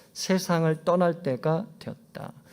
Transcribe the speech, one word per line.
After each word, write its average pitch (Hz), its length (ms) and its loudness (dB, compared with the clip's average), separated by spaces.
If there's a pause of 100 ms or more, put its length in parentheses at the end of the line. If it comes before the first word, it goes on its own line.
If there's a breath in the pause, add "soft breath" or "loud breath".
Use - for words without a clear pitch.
(140 loud breath)
세상을 165 680 0
떠날 175 400 2
때가 156 420 0 (140)
되었다." - 540 -14 (200 loud breath)